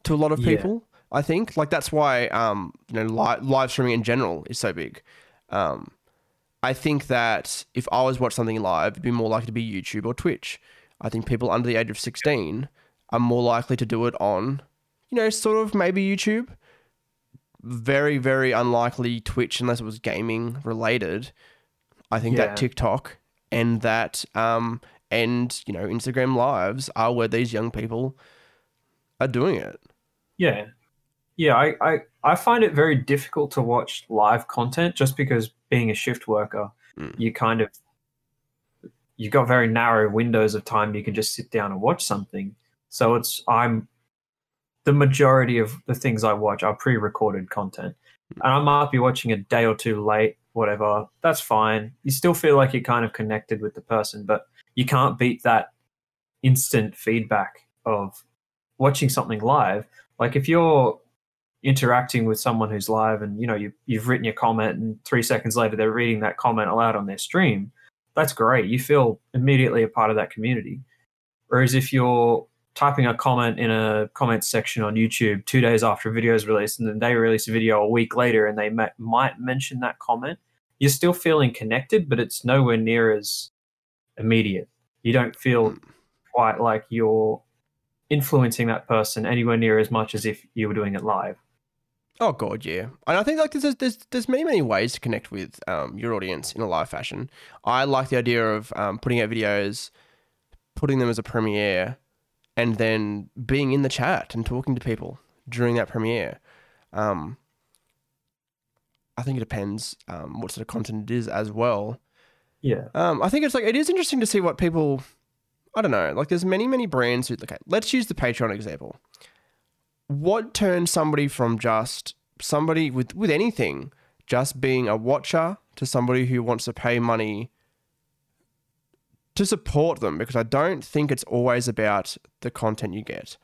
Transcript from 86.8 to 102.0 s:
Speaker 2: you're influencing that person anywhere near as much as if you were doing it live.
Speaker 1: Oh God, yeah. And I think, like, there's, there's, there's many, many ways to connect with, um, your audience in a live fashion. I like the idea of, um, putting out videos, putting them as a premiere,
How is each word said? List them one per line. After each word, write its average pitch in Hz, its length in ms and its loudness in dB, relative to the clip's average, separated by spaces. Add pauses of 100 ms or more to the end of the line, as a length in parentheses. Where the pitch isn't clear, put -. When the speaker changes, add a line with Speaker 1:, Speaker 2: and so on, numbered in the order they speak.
Speaker 2:
you're 110 540 0 (680)
influencing 127 580 2
that - 200 -4
person 110 380 0
anywhere 117 320 2
near 110 200 4
as 110 140 2
much 110 240 -2
as 104 100 -4
if 104 280 -6
you 110 160 -2
were 101 40 -4
doing 101 220 -2
it 95 80 -6
live. 95 320 -2 (840)
Speaker 1:
Oh 190 120 2
God, 107 320 -6
yeah. 92 220 -6 (200)
And 170 100 2
I 208 60 2
think, 311 160 0
like, 302 120 0
there's, 285 240 -2
there's, 254 220 -2 (140)
there's 247 160 -4
many, 262 160 2
many 262 180 2
ways 113 300 0
to - 80 -8
connect 110 320 -6
with, 98 260 -12 (120)
um, 76 280 -6
your 117 160 -4
audience 92 380 -6
in 113 100 -8
a 110 60 -2
live 80 220 -2
fashion. - 400 -10 (340)
I 127 220 2
like 135 240 0
the 131 80 0
idea 117 280 2
of, 107 300 -2
um, 101 240 -4
putting 120 220 0
out 107 80 0
videos, 104 600 -2 (880)
putting 139 240 0
them 120 100 0
as 113 80 -2
a 117 60 -6
premiere, 104 760 -2 (600)